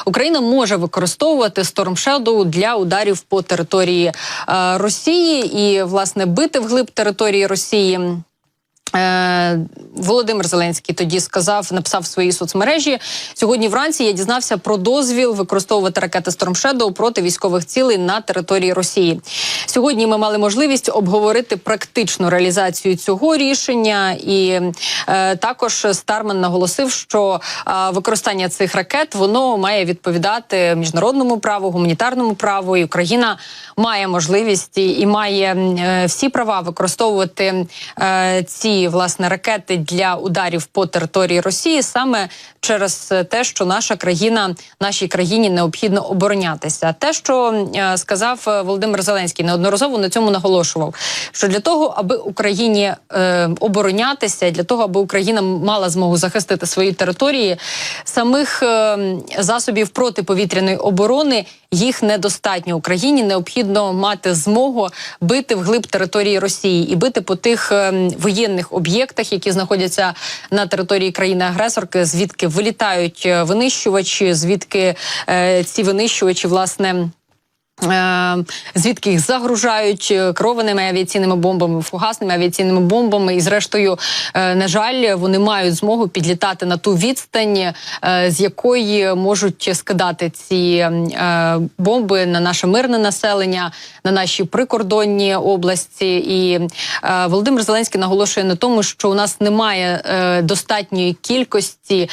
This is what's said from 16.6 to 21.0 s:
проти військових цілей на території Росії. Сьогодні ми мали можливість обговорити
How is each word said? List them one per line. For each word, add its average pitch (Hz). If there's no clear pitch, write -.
проти 220
військових 175
цілей 254
на 185
території 185
Росії. 175
Сьогодні 226
ми 214
мали 214
можливість 240
обговорити 214